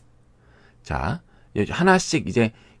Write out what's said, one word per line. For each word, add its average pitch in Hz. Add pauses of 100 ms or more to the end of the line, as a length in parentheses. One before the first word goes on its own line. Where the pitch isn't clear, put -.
(840)
자, 76 (360)
여기 104
하나씩 170
이제 110 (280)